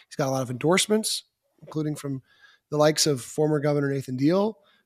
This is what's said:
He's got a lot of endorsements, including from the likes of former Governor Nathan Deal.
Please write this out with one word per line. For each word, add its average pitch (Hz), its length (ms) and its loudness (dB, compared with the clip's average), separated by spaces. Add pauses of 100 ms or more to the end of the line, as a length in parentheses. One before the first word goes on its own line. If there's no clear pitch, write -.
He's - 80 -20
got 143 140 0
a - 20 0
lot 131 100 0
of 123 80 -4
endorsements, 180 760 0 (360)
including 151 360 -6
from 135 240 -6 (480)
the 151 80 -4
likes 156 280 4
of 143 160 0
former 151 380 0
Governor 143 320 0
Nathan 131 240 -6
Deal. 185 420 2 (280)